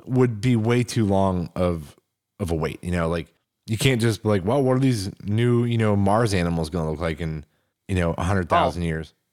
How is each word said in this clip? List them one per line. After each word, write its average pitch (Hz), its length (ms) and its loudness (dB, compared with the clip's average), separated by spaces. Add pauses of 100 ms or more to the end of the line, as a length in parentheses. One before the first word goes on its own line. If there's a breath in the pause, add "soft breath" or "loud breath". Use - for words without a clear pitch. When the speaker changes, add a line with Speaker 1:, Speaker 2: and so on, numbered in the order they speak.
Speaker 1:
would 123 360 2
be 123 160 2
way 120 260 2
too 117 240 0
long 95 500 2
of, 85 400 -2 (420)
of 87 120 -4
a 85 40 0
wait. 78 300 -4
You 87 60 -6
know, 87 180 0
like, 82 240 -4 (360)
you 110 80 -4
can't 131 240 2
just 110 220 0
be 107 60 0
like, 101 160 2
"Well, 131 180 0
what 127 140 2
are 131 40 0
these 117 300 0 (140)
new, 120 400 0
you 117 120 -2
know, 107 200 2
Mars 101 360 2
animals 85 380 0
gonna 80 180 -2
look 78 120 -4
like 82 200 -4
in, 78 240 -8 (440)
you 98 80 -2
know, 85 200 0
a - 60 -4
hundred 90 260 0
thousand 85 360 0
Speaker 2:
Oh. - 20 -2
Speaker 1:
years?" 80 260 -6 (200)